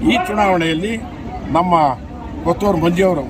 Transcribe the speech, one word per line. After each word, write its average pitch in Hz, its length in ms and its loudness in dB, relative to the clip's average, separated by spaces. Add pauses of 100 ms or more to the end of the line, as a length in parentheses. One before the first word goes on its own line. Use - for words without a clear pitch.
(120)
ಈ - 20 4 (140)
ಚುನಾವಣೆಯಲ್ಲಿ 190 640 0 (600)
ನಮ್ಮ 175 180 2 (720)
ಕೊತ್ತೂರು 180 380 2
ಮಂಜಿಯವರು 175 460 2